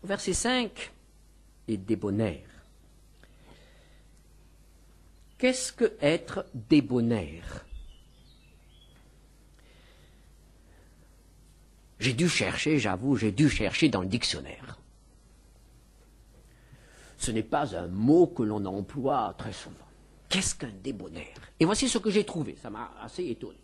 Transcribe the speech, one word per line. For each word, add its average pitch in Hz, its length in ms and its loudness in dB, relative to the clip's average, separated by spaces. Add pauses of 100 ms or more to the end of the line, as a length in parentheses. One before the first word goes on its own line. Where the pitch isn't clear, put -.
Au - 40 -12
verset 196 260 -2
cinq, 240 600 -2 (760)
les 113 80 0
débonnaires. 101 640 -2 (3000)
Qu'est-ce 254 360 2
que 226 280 2
être 165 540 0
débonnaire ? 117 1120 2 (4000)
J'ai 120 140 0
dû 151 160 2
chercher, 139 500 2
j'avoue, 110 380 2
j'ai 107 160 2
dû 135 180 6
chercher 110 380 2
dans 107 120 2
le 92 60 -2
dictionnaire. - 720 -4 (2500)
Ce - 140 -2
n'est 110 120 0
pas 143 320 -2
un 87 140 -4
mot 127 380 6
que - 160 -2
l'on 107 240 0
emploie 107 720 -2
très 107 140 -8
souvent. - 240 -14 (520)
Qu'est-ce - 260 -2
qu'un 123 180 -10 (100)
débonnaire ? 92 580 -10 (180)
Et 156 60 6
voici 208 240 2
ce 233 100 0
que 214 120 -2
j'ai 196 140 4
trouvé, 147 360 -6
ça 120 100 -14
m'a 107 300 -12
assez 117 240 -10
étonné. 113 400 -8